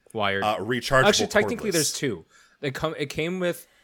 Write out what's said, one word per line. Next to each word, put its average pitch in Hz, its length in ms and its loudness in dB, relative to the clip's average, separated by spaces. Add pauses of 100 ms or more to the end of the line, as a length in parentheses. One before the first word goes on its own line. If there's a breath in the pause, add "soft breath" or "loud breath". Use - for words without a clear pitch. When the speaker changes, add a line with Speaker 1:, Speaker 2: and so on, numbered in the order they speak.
(120)
Speaker 1:
Wired. 98 300 0
Speaker 2:
uh, 107 140 0
rechargeable 123 520 2
Speaker 1:
Actually, 202 200 2
technically, 208 420 0
Speaker 2:
cordless? 170 40 0
Speaker 1:
there's 151 180 2
two. 101 320 -4 (360 soft breath)
They 143 120 -4
come. 160 260 -4
It 147 80 -4
came 165 320 -4
with 175 300 -4 (160 soft breath)